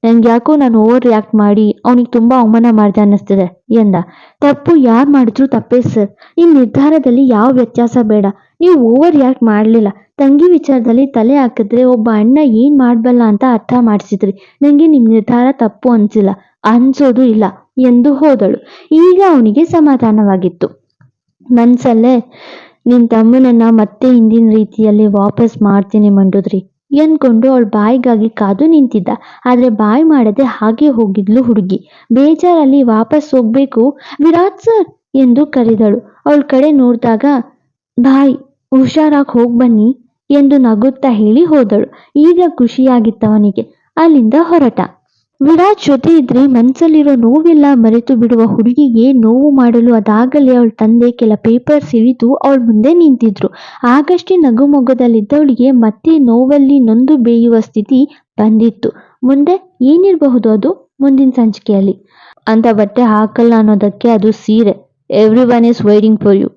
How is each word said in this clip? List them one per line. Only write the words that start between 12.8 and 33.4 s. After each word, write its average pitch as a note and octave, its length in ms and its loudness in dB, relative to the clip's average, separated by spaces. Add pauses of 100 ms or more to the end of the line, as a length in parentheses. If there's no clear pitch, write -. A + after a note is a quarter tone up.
ಅಂತ G#3+ 300 0
ಅರ್ಥ A3+ 280 -4
ಮಾಡ್ಸಿದ್ರಿ. G#3 840 -4
ನಂಗೆ D4 240 2
ನಿಮ್ C4+ 220 2
ನಿರ್ಧಾರ A#3 440 0
ತಪ್ಪು B3 380 -4
ಅನ್ಸಿಲ್ಲ, G#3 400 0 (340)
ಅನ್ಸೋದು B3+ 580 0
ಇಲ್ಲ" A3 220 0 (340)
ಎಂದು B3+ 360 2
ಹೋದಳು. C4 440 0 (340)
ಈಗ F4+ 360 4
ಅವನಿಗೆ B3+ 360 2
ಸಮಾಧಾನವಾಗಿತ್ತು. A3 1200 -2 (600)
ಮನ್ಸಲ್ಲೇ, A#3+ 680 0 (680)
"ನಿನ್ A#3+ 220 2
ತಮ್ಮನನ್ನ A#3 600 2
ಮತ್ತೆ A3+ 400 -2
ಹಿಂದಿನ A3+ 460 2
ರೀತಿಯಲ್ಲಿ G#3+ 500 0
ವಾಪಸ್ G#3 560 -2
ಮಾಡ್ತೀನಿ G3+ 480 0
ಮಂಡುದ್ರಿ" F#3+ 680 -2 (140)
ಎಂದ್ಕೊಂಡು C#4 580 0
ಅವಳ B3 140 0
ಬಾಯಿಗಾಗಿ A3+ 640 -2
ಕಾದು G#3 380 -4
ನಿಂತಿದ್ದ. B3+ 420 0 (360)
ಆದ್ರೆ B3+ 240 0
ಬಾಯ್ A3 360 -2
ಮಾಡದೆ C4 380 0
ಹಾಗೆ A3+ 460 -2
ಹೋಗಿದ್ಲು G#3+ 540 -2
ಹುಡುಗಿ. G3+ 460 -4 (240)
ಬೇಜಾರಲ್ಲಿ D4 720 0
ವಾಪಸ್ A#3+ 520 -2
ಹೋಗ್ಬೇಕು, C4 640 -2 (260)